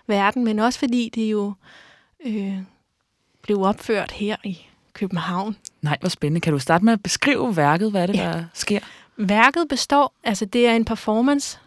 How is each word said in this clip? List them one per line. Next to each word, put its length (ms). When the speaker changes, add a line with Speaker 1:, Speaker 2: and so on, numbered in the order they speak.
Speaker 1:
verden, 360
men 160
også 200
fordi 360
det 160
jo, 220
øh, 320
blev 200
opført 500
her 320
i 220
København. 600
Speaker 2:
Nej, 180
hvor 100
spændende. 320
Kan 120
du 60
starte 260
med 80
at 100
beskrive 540
værket? 340
Hvad 120
er 40
det, 80
Speaker 1:
Ja. 160
Speaker 2:
der 220
sker? 260
Speaker 1:
Værket 520
består, 440
altså 220
det 220
er 80
en 100
performance, 800